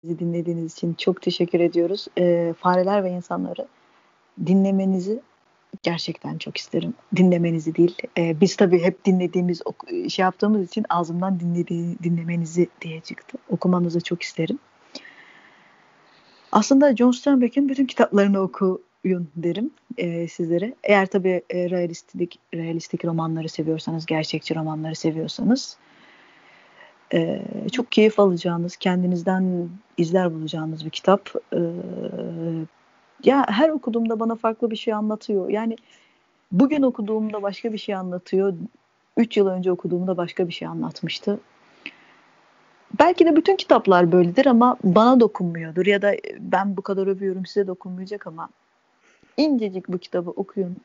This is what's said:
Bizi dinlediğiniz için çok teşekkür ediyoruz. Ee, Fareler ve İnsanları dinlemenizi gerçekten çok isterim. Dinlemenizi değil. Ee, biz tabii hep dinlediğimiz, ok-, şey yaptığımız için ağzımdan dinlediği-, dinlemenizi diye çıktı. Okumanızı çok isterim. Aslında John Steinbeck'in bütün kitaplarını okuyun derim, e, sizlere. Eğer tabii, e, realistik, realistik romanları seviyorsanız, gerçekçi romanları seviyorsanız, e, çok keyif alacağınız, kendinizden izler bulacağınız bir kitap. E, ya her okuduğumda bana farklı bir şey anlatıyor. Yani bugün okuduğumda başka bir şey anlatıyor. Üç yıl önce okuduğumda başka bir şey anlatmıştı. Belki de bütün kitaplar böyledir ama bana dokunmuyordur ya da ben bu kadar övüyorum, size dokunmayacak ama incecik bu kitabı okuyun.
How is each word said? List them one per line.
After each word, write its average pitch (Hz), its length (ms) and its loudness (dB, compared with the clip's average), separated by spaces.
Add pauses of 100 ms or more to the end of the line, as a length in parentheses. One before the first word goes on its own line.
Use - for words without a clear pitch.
Bizi 165 120 -6
dinlediğiniz 170 540 -4
için 170 200 -4
çok - 280 -4
teşekkür 175 380 -2
ediyoruz. 170 480 0 (100)
Ee, 170 420 2
Fareler 185 440 2
ve 180 80 -4
İnsanları 175 560 -8 (800)
dinlemenizi 190 720 2 (640)
gerçekten 160 540 -6
çok - 200 -12
isterim. 165 360 -6 (220)
Dinlemenizi 170 600 2
değil. 175 220 2 (200)
Ee, 165 240 0
biz 190 140 4
tabii 180 280 4
hep 185 220 0
dinlediğimiz, 180 600 0
ok-, 90 440 -8
şey 190 140 -2
yaptığımız 196 440 2
için 214 220 -4
ağzımdan 175 500 -2
dinlediği-, 170 640 -4
dinlemenizi 170 640 0 (140)
diye 160 200 -12
çıktı. - 360 -16 (120)
Okumanızı 175 520 0
çok - 200 -6
isterim. 175 380 -6 (1900)
Aslında 269 440 6
John 240 160 4
Steinbeck'in 262 580 2
bütün 269 160 0
kitaplarını 202 540 2
okuyun 185 960 -2
derim, 170 360 -4 (260)
e, 170 300 -4
sizlere. 175 460 -2 (100)
Eğer 196 220 4
tabii, 185 440 0
e, 180 200 -2
realistik, 175 680 -4 (140)
realistik 165 520 -6
romanları 160 440 -2
seviyorsanız, 160 560 -4
gerçekçi 160 500 -4
romanları 156 400 -6
seviyorsanız, 160 840 -2 (1400)
e, 165 280 0 (300)
çok 247 200 -4
keyif 214 280 4
alacağınız, 175 560 0
kendinizden 180 960 0 (280)
izler 175 360 2
bulacağınız 156 520 -6
bir 160 40 -8
kitap. - 400 2 (240)
E, - 60 0 (1600)
ya 269 260 4
her 254 200 4
okuduğumda 233 500 -2
bana 226 160 0
farklı 226 360 -2
bir 220 40 -6
şey 214 180 -4
anlatıyor. 214 560 -2
Yani 226 260 -2 (760)
bugün 269 300 4
okuduğumda 214 600 -2
başka 202 320 -4
bir 214 40 -8
şey 202 180 -6
anlatıyor. 185 580 -2 (640)
Üç 226 200 2
yıl 202 100 4
önce 185 240 0
okuduğumda 180 460 -2
başka 175 300 -2
bir 170 60 -8
şey 165 140 -10
anlatmıştı. 165 720 -6 (1600)
Belki 349 260 6
de 320 100 4
bütün 330 200 4
kitaplar 185 560 4
böyledir 180 340 4
ama 247 380 6
bana 220 360 6
dokunmuyordur 170 680 0
ya 202 160 2
da 202 140 2 (240)
ben 185 380 -2
bu 196 40 -8
kadar 190 260 -2
övüyorum, 190 380 -4
size 196 220 -2
dokunmayacak 185 600 -10
ama 165 220 -14 (880)
incecik 220 500 0
bu 180 100 -4
kitabı 175 320 -6
okuyun. 190 560 -6